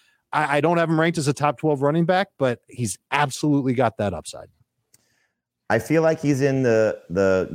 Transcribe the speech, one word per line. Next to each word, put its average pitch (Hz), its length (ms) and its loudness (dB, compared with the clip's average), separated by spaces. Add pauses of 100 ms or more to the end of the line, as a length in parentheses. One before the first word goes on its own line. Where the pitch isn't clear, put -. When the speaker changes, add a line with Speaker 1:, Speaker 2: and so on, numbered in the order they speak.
(320)
Speaker 1:
I, 147 240 0
I 147 40 2
don't 170 180 2
have 165 120 0
him 160 80 2
ranked 165 200 0
as 143 100 -2
a 147 40 0
top 147 260 -2
twelve 147 240 -2
running 156 220 2
back, 185 320 0
but 123 300 -2
he's 117 320 -8 (140)
absolutely 143 600 0
got 117 240 0
that 101 140 -2
upside. - 360 -14 (1200)
Speaker 2:
I 113 80 2
feel 151 240 0
like 160 180 0
he's 143 220 0
in 135 200 0
the, 110 460 2
the 95 460 2